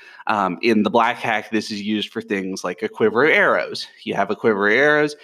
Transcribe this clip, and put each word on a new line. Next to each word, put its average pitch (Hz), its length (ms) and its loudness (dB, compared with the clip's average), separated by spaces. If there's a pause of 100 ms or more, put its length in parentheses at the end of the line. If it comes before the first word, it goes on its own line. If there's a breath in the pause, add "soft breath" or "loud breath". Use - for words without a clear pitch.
(260 loud breath)
Um, 98 360 0
in 107 200 4
the 104 60 2
Black 117 300 2
Hack, 110 320 -4
this 107 200 -4
is 104 120 -8
used 104 280 -4
for 110 120 -8
things 95 420 -6
like 92 180 -6
a 107 60 -4
quiver 117 380 2
of 151 60 4
arrows. 139 540 0 (160)
You 110 120 -6
have 98 160 -2
a 104 40 -2
quiver 104 340 2
of 107 60 4
arrows. 151 500 2